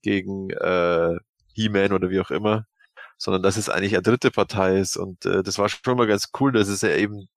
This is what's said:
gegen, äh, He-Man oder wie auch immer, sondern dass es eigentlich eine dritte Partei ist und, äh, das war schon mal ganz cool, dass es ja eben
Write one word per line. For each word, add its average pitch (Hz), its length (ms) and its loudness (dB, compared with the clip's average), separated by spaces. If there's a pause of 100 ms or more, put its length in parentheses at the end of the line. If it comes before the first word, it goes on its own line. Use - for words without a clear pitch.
gegen, 98 480 -4
äh, 87 640 0 (380)
He-Man 101 400 2
oder 92 160 0
wie 95 100 0
auch - 120 -4
immer, 107 340 0 (520)
sondern 95 240 -2
dass 98 160 2
es 107 120 -4
eigentlich 98 240 0
eine 90 100 0
dritte 110 280 2
Partei 95 480 0
ist - 180 -2
und, 95 280 -10
äh, 95 160 2
das 98 160 -4
war 101 120 0
schon - 280 -2
mal 117 100 2
ganz 101 220 0 (100)
cool, 135 120 2
dass 107 160 2
es 101 140 -2
ja 107 140 0
eben 104 420 -2